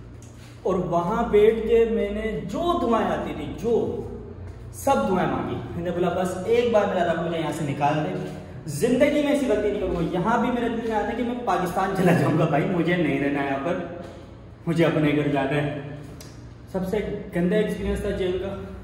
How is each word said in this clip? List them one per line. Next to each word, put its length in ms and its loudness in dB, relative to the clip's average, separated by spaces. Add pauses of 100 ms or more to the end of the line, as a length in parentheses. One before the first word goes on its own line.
(640)
और 120 2 (100)
वहाँ 440 0
बैठ 280 6
के 320 4
मैंने 400 -2 (160)
जो 320 0
दुआएं 280 2
आती 260 -4
थी, 200 -8
जो 200 0 (1000)
सब 320 2
दुआएं 200 2
मांगी, 280 -2 (200)
मैंने 160 -4
बोला 200 2
"बस 380 -2
एक 240 4
बार 140 6
मेरा 240 2
रब 120 0
मुझे 140 -2
यहाँ 140 -2
से 140 -4
निकाल 380 2
दे, 680 -8
ज़िंदगी 520 4
में 80 2
ऐसी 140 2
गलती 260 2
नहीं 100 -2
करूँगा।" 200 -2 (100)
यहाँ 300 2
भी 100 0
मेरे 200 0
दिल 180 -4
में 60 0
आता 120 0
है 80 -4
कि 80 -2
मैं 220 -4
पाकिस्तान 500 0
चला 200 6
जाऊँगा 320 4
भाई, 200 2
मुझे 280 2
नहीं 240 2
रहना 240 0
यहाँ 160 -2
पर, 440 -4 (640)
मुझे 160 4
अपने 300 4
घर 180 2
जाना 200 0
है। 480 -4 (720)
सबसे 260 -2 (360)
गंदा 220 2
experience 480 0
था 120 -2
जेल 220 -2
का 160 -6 (280)